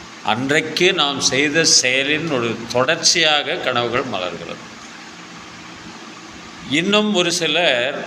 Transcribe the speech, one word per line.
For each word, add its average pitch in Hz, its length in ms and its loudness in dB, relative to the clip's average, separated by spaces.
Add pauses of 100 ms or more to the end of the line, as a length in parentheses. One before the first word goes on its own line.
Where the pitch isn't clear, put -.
(240)
அன்றைக்கு 151 680 2
நாம் 143 280 0
செய்த 143 440 2 (180)
செயலின் 143 500 2
ஒரு 117 240 0 (160)
தொடர்ச்சியாக 151 840 2
கனவுகள் 123 580 0
மலர்கிறது. 85 500 -6 (2000)
இன்னும் 202 440 4
ஒரு 175 180 4
சிலர் 151 760 2